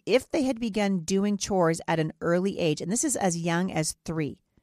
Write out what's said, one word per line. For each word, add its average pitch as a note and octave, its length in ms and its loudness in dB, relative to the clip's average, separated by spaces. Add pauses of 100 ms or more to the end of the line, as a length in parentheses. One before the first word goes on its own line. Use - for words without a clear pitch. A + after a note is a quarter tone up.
if A#3+ 260 2
they D#4+ 120 0
had B3+ 180 -2
begun G3+ 380 0
doing G3 380 0
chores F3 520 2
at E3 100 2
an D#3 220 -2
early F3+ 360 0
age. D#3 220 0
And F#3 100 -6
this A3 140 0
is D#4+ 140 -2
as F3 200 0
young E3+ 320 0
as - 360 -4
three. D#3 340 -4 (240)